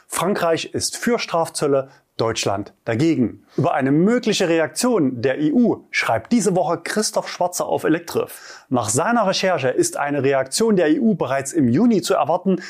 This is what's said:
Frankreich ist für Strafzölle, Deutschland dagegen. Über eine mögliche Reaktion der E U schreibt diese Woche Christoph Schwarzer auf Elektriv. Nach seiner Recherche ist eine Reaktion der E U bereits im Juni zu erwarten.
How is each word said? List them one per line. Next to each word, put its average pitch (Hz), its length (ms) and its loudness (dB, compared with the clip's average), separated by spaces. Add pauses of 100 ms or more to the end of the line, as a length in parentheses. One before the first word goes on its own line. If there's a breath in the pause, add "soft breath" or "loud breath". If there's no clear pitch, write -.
Frankreich 170 640 -2
ist - 240 -6
für 233 220 -2
Strafzölle, 143 720 -2 (280 loud breath)
Deutschland 110 560 -2 (120)
dagegen. 123 580 0 (140 soft breath)
Über 147 160 0
eine 135 180 0
mögliche 202 560 2
Reaktion 160 760 0
der 131 160 0
E 151 140 0
U - 400 2
schreibt - 400 -2
diese 202 240 2
Woche 170 260 0
Christoph - 460 -4
Schwarzer - 380 -4
auf - 180 -2
Elektriv. - 840 -4
Nach 120 180 0
seiner 190 400 2
Recherche 175 400 0
ist 165 300 0
eine 143 260 -2
Reaktion 139 540 2
der 170 140 4
E 170 80 2
U 220 160 2
bereits 139 360 -2
im 143 160 2
Juni 190 340 4
zu - 120 -2
erwarten. 175 560 0